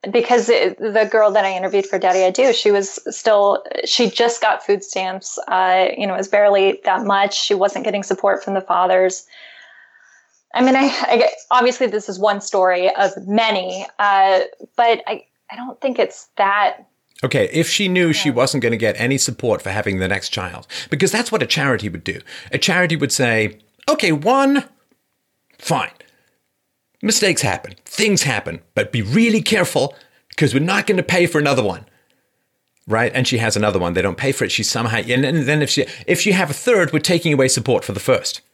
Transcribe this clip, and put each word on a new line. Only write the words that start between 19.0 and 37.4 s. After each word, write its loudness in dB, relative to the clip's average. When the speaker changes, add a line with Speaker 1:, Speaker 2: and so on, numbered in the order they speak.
Speaker 2:
any 0
support -2
for -8
having -4
the -2
next -4
child, -10
because 0
that's -2
what 0
a -2
charity -2
would -10
do. -8
A -4
charity 0
would -2
say, 0
"Okay, 0
one, 2
fine. -4
Mistakes 0
happen, -4
things 0
happen, -4
but -2
be -2
really 2
careful 0
'cause 2
we're 2
not -2
gonna 0
pay 2
for 0
another 2
one." -4
Right? 0
And 0
she -2
has 0
another 2
one. -2
They 0
don't -2
pay -2
for -2
it. -4
She -2
somehow, -2
and, 0
and 0
then 0
if -2
she, 0
if 0
you 2
have 0
a -4
third, 0
we're 0
taking 0
away 2